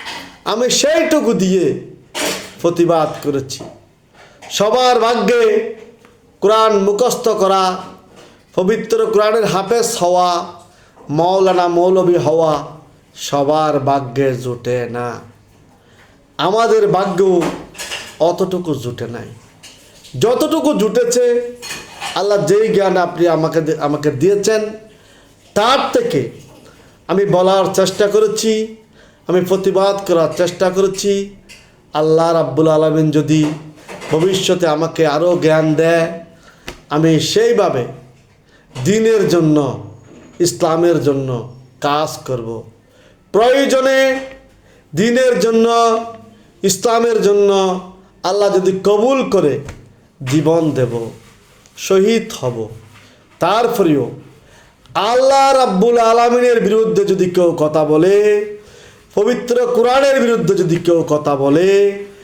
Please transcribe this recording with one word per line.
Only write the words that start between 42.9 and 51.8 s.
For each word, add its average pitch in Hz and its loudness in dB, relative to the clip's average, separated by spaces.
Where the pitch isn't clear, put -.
প্রয়োজনে 262 2
দ্বীনের 240 2
জন্য, 226 2
ইসলামের 226 0
জন্য 202 2
আল্লাহ 196 0
যদি 185 0
কবুল 214 2
করে, 151 0
জীবন 160 2
দেব, 117 -2
শহীদ 202 0